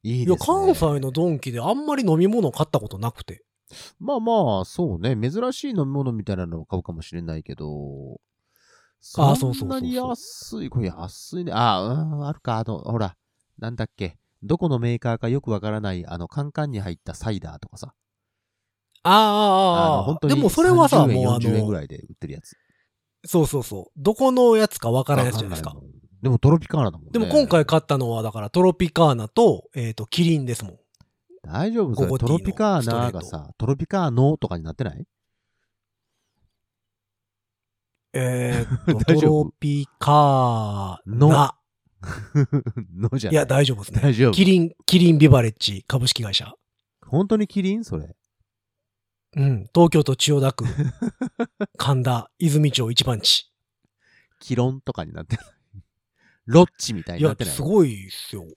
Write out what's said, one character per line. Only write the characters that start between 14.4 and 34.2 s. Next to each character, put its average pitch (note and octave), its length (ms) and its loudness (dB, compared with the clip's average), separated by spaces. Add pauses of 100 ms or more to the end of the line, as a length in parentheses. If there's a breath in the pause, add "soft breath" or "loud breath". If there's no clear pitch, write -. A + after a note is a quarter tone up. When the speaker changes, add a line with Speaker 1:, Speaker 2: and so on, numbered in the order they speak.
Speaker 1:
ど D#3 160 -2
こ F3 120 -2
の B2+ 100 0
メ A#2+ 160 -2
ー - 40 -6
カ A#2 160 -2
ー - 20 -12
か A#2 100 -6
よ C3+ 140 -2
く A#2 100 -6
わ G2+ 80 -2
か G#2 100 -6
ら G#2+ 120 -4
な G2+ 100 -6
い、 F2 140 -8
あ E2+ 120 -12
の、 E2+ 120 -10
カ C#3+ 140 -8
ン D3 100 -10
カ D#3 100 -6
ン D3 80 -6
に G#2+ 80 -8
入 F2+ 140 -8
っ - 40 -12
た - 160 -16
サ - 160 -8
イ G2+ 120 -6
ダ D#2 160 -16
ー - 20 -20
と - 80 -20
か - 80 -20
さ。 - 180 -18 (1080)
Speaker 2:
あ E3+ 60 2
あ、 F#3+ 40 8
あ G#3 40 8
あ、 - 0 -
あ F#3+ 760 4
あ。 D3 40 2
Speaker 1:
あ - 20 2
の、 G2 60 -2
本 D3 180 -2
当 D3+ 80 0
に C3+ 60 4
Speaker 2:
で C#3+ 60 2
も G#3+ 80 4
そ D#4+ 140 2
れ F#4 60 6
は E4 180 6
さ、 - 120 6
Speaker 1:
三 C#3 100 6
十 B2 60 2
円、 B2+ 100 0
Speaker 2:
も B2 60 2
う - 20 4
あ A#2+ 60 0
の、 A#2 40 -2
Speaker 1:
四 A2+ 80 2
十 A2 60 2
円 G#2+ 100 0
ぐ G#2+ 60 -2
ら D#2 100 -6
い C2+ 60 -14
で - 80 -14
売 - 160 -20
っ - 20 -20
て D#2+ 120 -12
る C#2 60 -12
や - 80 -14
つ。 - 140 -20 (720)
Speaker 2:
そ E3+ 160 0
う C#3 60 2
そ C#3+ 120 -4
う A2+ 40 -6
そ - 300 -14
う。 D3+ 80 -20
ど G3+ 140 0
こ C4 160 2
の B3 240 6
や G#3+ 140 2
つ - 80 -12
か A#2 140 -2
わ B2+ 120 2
か C#3+ 140 0
ら C3 60 2
ん - 20 2
や B2 80 -2
つ A2 60 -4
じ - 0 -
ゃ - 20 -6
な G2+ 60 -8
い - 20 -10
で E2+ 80 -6
す D#2 60 -8
か。 D2 80 -10
Speaker 1:
わ - 40 -16
か - 60 -20
ん - 20 -20
な - 60 -20
い - 20 -20
も - 60 -20
ん。 - 20 -20 (220)
で C3 80 -2
も A#2+ 100 2
ト C#3+ 120 6
ロ E3 80 6
ピ - 80 -8
カ - 100 -2
ー C#3 60 2
ナ F#2+ 80 -2
だ D#2 60 -18
も - 60 -20
ん - 40 -20
ね。 - 40 -16
Speaker 2:
で A#3 80 -2
も G#3+ 80 0
今 C#4+ 200 4
回 D#3+ 180 4
買 D#3+ 140 2
っ - 20 0
た C#3 160 -2
の A#2+ 140 -2
は、 A2+ 120 -4
だ A2 80 -6
か A2 80 -10
ら G#2 100 -8
ト F3+ 120 2
ロ F3+ 120 6
ピ F3 180 -2
カ D#3+ 180 4
ー C3 40 2
ナ A2 140 -4
と、 F3 480 2
え A2+ 140 -6
ー A2 40 -8
と、 G#2+ 120 -10
キ - 180 -2
リ E3 140 2
ン C3+ 80 -6
で A#2+ 100 -4
す - 80 -12
も F#2 80 -14
ん。 - 80 -20 (640)
Speaker 1:
大 F#3 300 -4
丈 A3 140 0
夫？ A2+ 80 -4
そ - 80 -2
れ F2+ 40 0
Speaker 2:
ゴ C3 100 -2
ゴ - 20 -6
テ A#2+ 60 -2
ィ - 20 0
ー C3 40 0
の E3 60 2
Speaker 1:
ト - 60 -6
ロ - 20 -14
ピ F#3+ 80 -4
カ G#3 240 0
ー B2 80 -2
ナ A#2 260 -2
が E2+ 100 -10
さ、 F2 60 -16
Speaker 2:
ス - 40 -16
ト E2 60 -12
レ D2+ 40 -12
ー C#2+ 60 -18
ト。 - 100 -20
Speaker 1:
ト A2+ 80 -6
ロ C3+ 100 0
ピ D3 120 -8
カ F#3 200 -2
ー - 20 -2
ノ C3+ 280 2